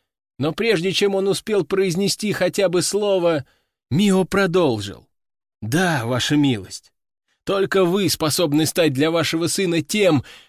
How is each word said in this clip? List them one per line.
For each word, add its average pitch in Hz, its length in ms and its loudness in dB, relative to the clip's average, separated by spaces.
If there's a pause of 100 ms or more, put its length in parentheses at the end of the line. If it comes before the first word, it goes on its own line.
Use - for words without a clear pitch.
(380)
но 151 140 -2
прежде 190 400 0
чем 202 220 0
он 196 140 0
успел 196 360 -2
произнести 190 680 -2
хотя 185 360 0
бы 175 140 0
слово, 185 640 0 (460)
Мио 190 320 2
продолжил. 147 840 0 (540)
«Да, 143 460 0
ваша 123 280 -2
милость, 131 600 -2 (500)
только 190 400 0
вы 180 240 0
способны 156 560 0
стать 147 300 0
для 147 160 0
вашего 165 380 -2
сына 170 340 -2
тем, 175 420 2 (240)